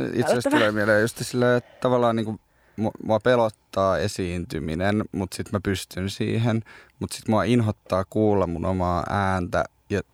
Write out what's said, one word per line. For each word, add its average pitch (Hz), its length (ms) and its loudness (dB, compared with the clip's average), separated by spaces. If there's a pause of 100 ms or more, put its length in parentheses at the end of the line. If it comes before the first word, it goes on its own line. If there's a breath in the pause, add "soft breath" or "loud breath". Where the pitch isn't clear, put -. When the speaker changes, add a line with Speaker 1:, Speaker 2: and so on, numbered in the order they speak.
Speaker 1:
itse - 100 -4
asiassa 139 160 0
Speaker 2:
ällöttävää. 247 280 2
Speaker 1:
tulee 107 120 4
mieleen 107 300 4
just 117 160 -2
silleen, 123 400 2
että - 140 -4 (100)
tavallaan 123 340 2
niinku 110 240 -4 (420 soft breath)
mu-, 110 100 0 (120)
mua 107 160 2
pelottaa 107 800 2
esiintyminen, 87 1120 -2
mut 92 220 -4
sit - 180 -8
mä 104 120 0
pystyn 95 460 -4
siihen. 110 540 -2 (360 loud breath)
Mut - 120 -6
sit - 160 -10
mua 107 160 2
inhottaa 107 640 0
kuulla 104 380 2
mun 85 180 -4
omaa 90 440 0
ääntä 95 560 -2 (240)
ja 98 120 -2 (120)